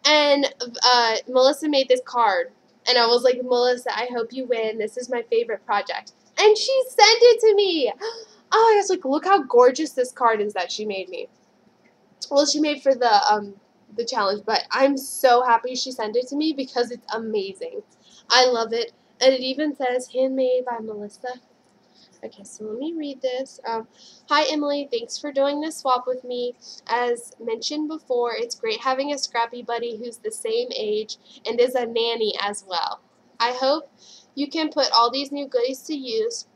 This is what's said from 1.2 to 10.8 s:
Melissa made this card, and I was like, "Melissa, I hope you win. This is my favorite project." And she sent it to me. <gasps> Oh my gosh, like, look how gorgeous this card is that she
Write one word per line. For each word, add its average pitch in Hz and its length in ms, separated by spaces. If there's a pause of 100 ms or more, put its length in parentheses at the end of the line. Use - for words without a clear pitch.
Melissa 269 420
made 269 200
this 254 160
card, 196 460 (360)
and 247 100
I 233 100
was 240 160
like, 254 200
"Melissa, 247 540
I 240 140
hope 233 220
you 262 120
win. 226 320
This 214 200
is 247 120
my 240 140
favorite 226 420
project." - 480 (240)
And 427 200
she 523 320
sent 453 320
it 466 200
to 440 140
me. 339 420
<gasps> - 40 (480)
Oh 440 240
my 415 60
gosh, 392 100
like, 359 140
look 285 220
how 370 180
gorgeous 254 480
this 247 220
card 226 260
is 208 140
that 180 180
she 214 140